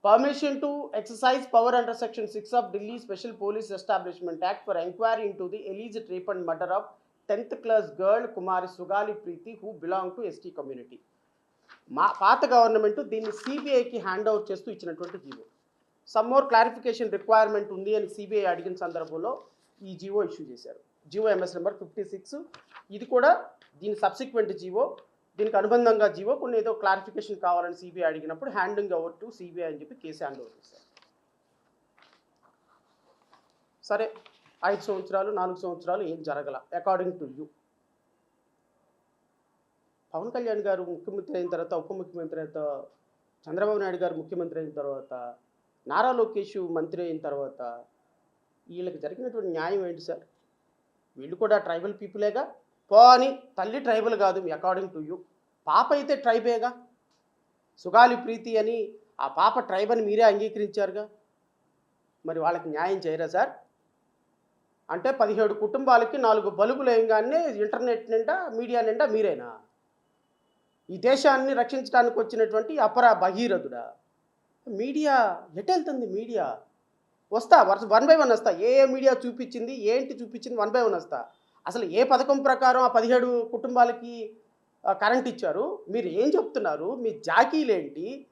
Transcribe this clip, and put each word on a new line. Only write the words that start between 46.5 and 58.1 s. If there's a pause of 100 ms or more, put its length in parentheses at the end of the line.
మంత్రి
అయిన
తర్వాత (1080)
వీళ్ళకి
జరిగినటువంటి
న్యాయం
ఏంటి
సార్? (920)
వీళ్ళు
కూడా
ట్రైబల్
పీపులేగా. (380)
పోనీ, (180)
తల్లి
ట్రైబల్
కాదు
మీ
according
to
you. (500)
పాప
అయితే
ట్రైబేగా. (1040)
సుగాలి